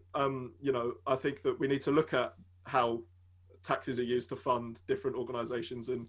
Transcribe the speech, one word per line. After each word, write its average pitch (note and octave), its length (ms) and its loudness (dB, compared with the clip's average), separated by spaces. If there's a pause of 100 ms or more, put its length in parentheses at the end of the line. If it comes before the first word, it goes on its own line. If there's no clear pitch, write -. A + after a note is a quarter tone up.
(140)
um, C3+ 460 0
you C#3 100 0
know, A#2+ 240 0 (100)
I C3+ 120 4
think C#3+ 260 -2
that C3 160 2
we C3+ 80 2
need C3+ 140 2
to C#3+ 100 0
look D3+ 240 2
at B2 200 2 (300)
how A#2 380 2 (600)
taxes C3 340 0
are B2 60 2
used A#2+ 240 0
to C3+ 80 -6
fund A#2 500 -2
different C3 300 0
organizations A#2+ 720 -4
and A#2+ 200 -4